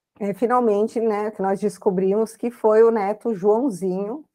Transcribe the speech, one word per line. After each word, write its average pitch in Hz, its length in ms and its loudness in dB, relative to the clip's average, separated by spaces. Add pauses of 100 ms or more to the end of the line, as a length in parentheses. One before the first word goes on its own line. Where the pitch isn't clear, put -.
(200)
é, 202 140 -4
finalmente, 220 680 0
né, 214 300 -2
que 214 120 -8
nós 196 180 -2
descobrimos 196 760 -2
que 247 140 -6
foi 220 320 4
o 226 80 6
neto 214 440 -2
Joãozinho, 202 880 -2 (100)